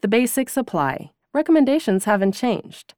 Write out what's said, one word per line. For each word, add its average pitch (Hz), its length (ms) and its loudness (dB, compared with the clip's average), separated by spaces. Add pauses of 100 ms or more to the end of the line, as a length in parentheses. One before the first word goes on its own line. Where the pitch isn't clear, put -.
The 214 60 -4
basics 247 500 0
apply. 151 520 -4 (240)
Recommendations 269 720 2
haven't 196 280 2
changed. - 640 -6